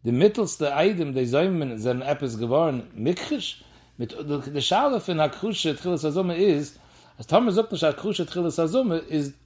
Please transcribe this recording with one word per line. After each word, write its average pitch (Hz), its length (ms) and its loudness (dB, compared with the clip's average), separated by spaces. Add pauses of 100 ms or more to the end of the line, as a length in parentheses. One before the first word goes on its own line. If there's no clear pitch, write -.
Die 117 80 -2
mittelste 156 640 2
Eidem, 165 400 2
die 127 120 0
Säumen, 143 520 0
sind 123 240 -2
etwas 135 340 -2
geworden, 127 580 0
Mikrisch? 175 680 -4 (360)
Mit 117 140 -8
der, 143 260 -6
der 139 220 -6
Schale 240 400 2
von 175 160 -4
der 151 140 2
Kusche, 170 460 -2
Tchilas 165 280 -2
Hasumme 175 320 0
ist, 156 420 2 (380)
als 113 100 -14
Tomer 220 260 4
sagt, 220 200 0
dass 160 80 -6
der 156 120 2
Kusche, 180 340 -2
Tchilas 170 320 -2
Hasumme 175 380 2
ist, 147 380 -4 (120)